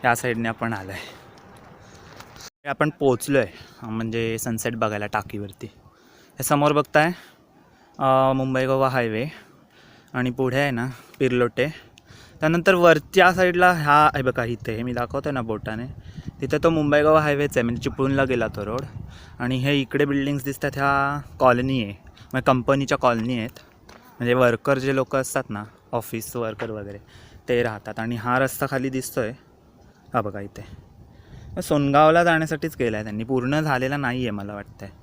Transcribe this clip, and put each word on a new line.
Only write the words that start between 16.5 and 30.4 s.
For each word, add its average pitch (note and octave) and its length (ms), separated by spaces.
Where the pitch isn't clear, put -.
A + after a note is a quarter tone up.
तो E3 80
मुंबई D3 320
गोवा D#3 180
हायवेच D3 360
आहे, B2 60
म्हणजे A#2 200
चिपळूणला C3+ 420
गेला A#2+ 240
तो G2+ 160
रोड. A#2 160
आणि B2+ 180
हे C#3 200
इकडे C#3 280
बिल्डिंग्स C#3 400
दिसतात, C#3 300
ह्या C#3 460
कॉलनी B2+ 460
आहे, G2+ 80
म्हणजे - 340
कंपनीच्या C3+ 580
कॉलनी A#2+ 400
आहेत, A2+ 200
म्हणजे - 440
वर्कर B2+ 440
जे C3+ 160
लोकं C3+ 260
असतात C3 300
ना, G#2 140
ऑफिस A#2 440
वर्कर A2+ 340
वगैरे, G2+ 280
ते A#2+ 140
राहतात. G#2+ 360
आणि A2+ 180
हा B2 220
रस्ता C3+ 320
खाली C3+ 200
दिसतोय, B2+ 420
हा A#2+ 60
बघा G2+ 200